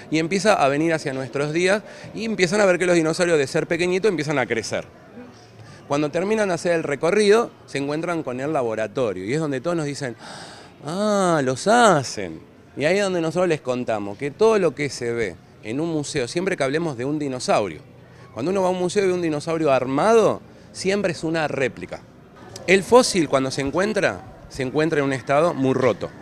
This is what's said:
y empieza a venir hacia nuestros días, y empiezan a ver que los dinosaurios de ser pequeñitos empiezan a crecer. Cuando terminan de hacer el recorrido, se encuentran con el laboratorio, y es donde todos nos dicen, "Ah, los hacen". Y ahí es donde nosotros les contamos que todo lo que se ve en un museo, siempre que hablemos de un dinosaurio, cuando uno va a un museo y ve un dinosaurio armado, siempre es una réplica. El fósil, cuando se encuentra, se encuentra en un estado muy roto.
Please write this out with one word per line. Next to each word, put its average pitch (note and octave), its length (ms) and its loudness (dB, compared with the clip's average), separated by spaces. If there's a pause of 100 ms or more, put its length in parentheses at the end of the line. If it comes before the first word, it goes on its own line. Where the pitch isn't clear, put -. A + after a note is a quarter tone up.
(100)
y D#3 80 2
empieza F3+ 340 2
a D3 160 4
venir D#3 240 2
hacia D3+ 220 -4
nuestros C3+ 400 -4
días, F3+ 280 2 (320)
y G3+ 120 -6
empiezan F#3+ 340 2
a G#3 60 6
ver F3+ 120 4
que F3 60 0
los F3+ 100 4
dinosaurios E3 440 2
de C#3 80 2
ser D#3 200 -2
pequeñitos F3+ 440 0
empiezan D3+ 280 -2
a B2 60 2
crecer. A2 400 -2 (1040)
Cuando D3 220 0
terminan G3+ 380 0
de F3+ 60 0
hacer F3 180 -2
el E3 100 0
recorrido, G3 680 2 (140)
se - 140 -8
encuentran D#3+ 440 -4
con B2+ 180 -6
el C#3+ 120 -4
laboratorio, A2 720 -2
y G#2+ 80 -2
es D3+ 80 0
donde C#3 220 -4
todos E3+ 120 -4
nos D#3+ 120 -2
dicen, C3 300 -8 (680)
"Ah, F#3 580 2
los B2+ 240 -2
hacen". D3+ 720 4 (360)
Y C3 80 -2
ahí F3+ 140 2
es G#3 60 0
donde F3+ 180 0
nosotros E3 260 0
les D#3 140 -2
contamos A2 560 -4
que C#3+ 120 -6
todo A3 280 2
lo E3 160 2
que C#3+ 160 -4
se A#2+ 220 -4
ve G#2+ 240 -4 (260)
en A2+ 180 -6
un E3 100 -4
museo, D3 380 -4
siempre F3+ 300 -4
que C#3 60 0
hablemos C#3+ 340 -2
de B2 80 -4
un D3+ 120 -2
dinosaurio, B2+ 640 -2 (540)
cuando C3 160 -4
uno G3 100 0
va F#3 80 2
a F#3 40 0
un F#3 60 -2
museo F3+ 260 0
y - 20 2
ve F3+ 80 2
un F3+ 80 -2
dinosaurio D#3+ 500 0
armado, C#3 680 4 (280)
siempre F#3+ 420 -2
es - 120 -8
una D#3+ 240 -2
réplica. F#2 540 -4 (680)
El F#3+ 160 4
fósil, G#3 460 4
cuando C3+ 200 2
se C#3 120 -4
encuentra, D#3 580 -2 (300)
se C3+ 120 -8
encuentra D3+ 360 0
en C#3 80 0
un C#3 80 0
estado C#3+ 400 0
muy C3+ 180 2
roto. A#2+ 380 2 (120)